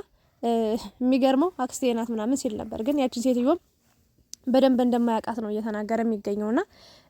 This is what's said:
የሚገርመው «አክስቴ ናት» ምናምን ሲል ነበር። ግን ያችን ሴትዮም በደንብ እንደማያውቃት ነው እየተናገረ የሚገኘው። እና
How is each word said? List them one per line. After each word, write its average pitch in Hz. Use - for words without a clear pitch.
የሚገርመው 269
«አክስቴ 254
ናት» 226
ምናምን 233
ሲል 240
ነበር። 226
ግን 285
ያችን 247
ሴትዮም 254
በደንብ 262
እንደማያውቃት 233
ነው 220
እየተናገረ 214
የሚገኘው። 214
እና 262